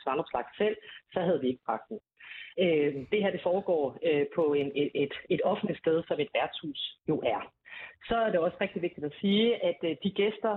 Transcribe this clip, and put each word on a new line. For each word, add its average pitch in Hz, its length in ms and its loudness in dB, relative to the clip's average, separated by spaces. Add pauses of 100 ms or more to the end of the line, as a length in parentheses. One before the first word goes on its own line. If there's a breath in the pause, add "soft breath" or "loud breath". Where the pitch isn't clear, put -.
Vanopslagh 131 500 -2
selv, 214 200 2 (360 loud breath)
så 190 60 -2
havde 170 220 2
vi 127 60 0
ikke - 200 -4
bragt 110 220 -4
den. 107 100 -10 (640 loud breath)
Øh, 151 280 4 (200)
det 214 120 2
her, 196 120 2
det 170 140 -6
foregår, 180 340 2 (240)
øh, 147 180 4 (100)
på - 80 2 (100)
en, 143 160 2 (120)
et, 143 100 0 (120)
et, 139 100 -4 (160)
et 180 120 0 (100)
offentligt 190 320 -2
sted, 165 240 2
som 165 120 -2
et 147 160 -2
værtshus - 460 -4 (280)
jo 147 80 2 (180)
er. 95 60 -4 (680 loud breath)
Så 233 60 2 (100)
er 214 60 2
det 180 80 4
også 170 220 0
rigtig 190 200 -4
vigtigt 165 240 -4
at 143 160 -6
sige, 214 480 4
at, 175 140 -2
øh, 165 200 0
de 196 80 2 (100)
gæster, 214 360 0